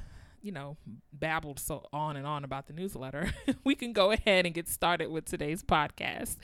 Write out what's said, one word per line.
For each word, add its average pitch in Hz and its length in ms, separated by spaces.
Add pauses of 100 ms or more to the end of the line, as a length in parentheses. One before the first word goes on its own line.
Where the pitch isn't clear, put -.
(400)
you 202 100
know, 147 260 (360)
babbled 151 480
so - 320
on 151 240
and 139 100
on 147 160
about 139 240
the - 60
newsletter, 151 580 (160)
<laughs> - 180
we 277 120
can 240 160
go 196 180
ahead 202 340
and 170 80
get 170 160
started 170 400
with 156 160
today's 156 380
podcast. - 800